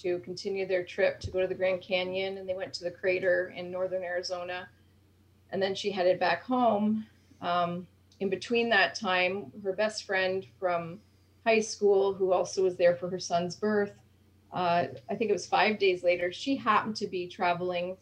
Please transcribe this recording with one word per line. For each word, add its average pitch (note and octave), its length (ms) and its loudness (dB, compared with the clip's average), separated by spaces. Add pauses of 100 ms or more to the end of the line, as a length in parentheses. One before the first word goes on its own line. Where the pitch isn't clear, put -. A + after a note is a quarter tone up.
to F3+ 180 -2
continue F#3+ 440 -6
their F3+ 200 0
trip - 360 0
to - 120 -8
go F#3 80 0
to F#3 80 2
the F#3 80 -4
Grand F#3 240 0
Canyon, F#3+ 580 -4
and F#3+ 100 -12
they F#3 60 -4
went F#3 200 -8
to F3 100 -12
the F3 60 -4
crater F#3 640 0
in F3+ 160 -8
northern F#3 320 -4
Arizona. F3+ 640 -6 (840)
And G3 100 -2
then G3 140 0
she G3+ 160 -4
headed F#3 300 2
back E3+ 240 2
home. A3 640 2 (340)
Um, F3 460 -2 (340)
in G3 100 -2
between A#3 380 0
that G3+ 260 4
time, F#3 560 0 (140)
her F#3+ 80 -2
best G#3+ 320 -2
friend F#3+ 420 0 (140)
from F3 400 -2 (440)
high A3 160 4
school, G3 540 4
who F#3 180 2
also F#3 300 0
was F#3 140 2
there F3 180 6
for F3 160 -6
her F#3 80 -4
son's F3 380 -2
birth, G#3 360 0 (600)
uh, F3 340 2 (240)
I G3+ 60 -2
think G#3 140 0
it - 20 6
was F3+ 140 0
five G3+ 340 4
days F#3 240 2
later, F3+ 260 2
she C4+ 240 -2
happened G#3+ 420 0
to G3 120 -4
be F3+ 180 -4
traveling F3+ 760 -2